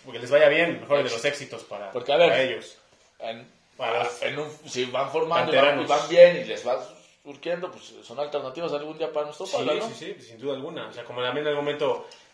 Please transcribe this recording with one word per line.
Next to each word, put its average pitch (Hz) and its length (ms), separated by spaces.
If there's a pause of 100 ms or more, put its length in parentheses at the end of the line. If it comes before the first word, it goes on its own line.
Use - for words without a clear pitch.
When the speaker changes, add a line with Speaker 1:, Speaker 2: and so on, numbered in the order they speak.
Speaker 1:
porque 117 140
les 123 100
vaya 147 180
bien, 160 340
mejor 143 160
de - 80
los 190 80
Speaker 2:
Éxito. 151 160
Speaker 1:
éxitos 123 340
para, 101 280
Speaker 2:
Porque, 123 220
a 151 40
ver, 170 120
Speaker 1:
para 127 140
ellos. 113 340 (400)
Speaker 2:
en, 117 300 (300)
Speaker 1:
Para 120 260
los - 180
Speaker 2:
en 139 160
un, 151 100 (200)
si 127 180
van 127 260
formando 160 400
y 135 40
van, 135 100
y - 40
Speaker 1:
canteranos. 135 200
Speaker 2:
van 147 200
bien 170 320
y - 40
les 110 220
va 131 120 (440)
surgiendo, 165 480
pues, 113 220 (120)
son 117 140
alternativas 147 540
algún 151 240
día 156 160
para 147 140
nuestro 147 180
Speaker 1:
Sí, - 100
Speaker 2:
pueblo, 151 200
¿no? 226 120
Speaker 1:
sí, 190 320
sí, - 20
sin 113 180
duda 135 160
alguna. 135 340
O 110 40
sea, 117 120
como 123 160
también 131 240
en 151 60
algún 147 120
momento 147 420 (280)